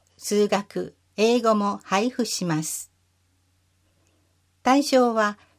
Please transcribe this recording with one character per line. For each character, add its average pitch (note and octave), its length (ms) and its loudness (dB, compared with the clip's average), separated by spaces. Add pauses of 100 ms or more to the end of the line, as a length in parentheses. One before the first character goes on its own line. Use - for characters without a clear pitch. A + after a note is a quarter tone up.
(180)
数 G#3 300 0
学、 G3 480 -6 (200)
英 A#3 240 2
語 A3 140 2
も G3+ 300 -2
配 G#3 260 0
布 A#3+ 160 -4
し - 180 -6
ま D#3 180 -2
す。 - 280 -10 (1700)
対 C#4 200 4
象 B3+ 320 2
は、 G#3 240 -2 (200)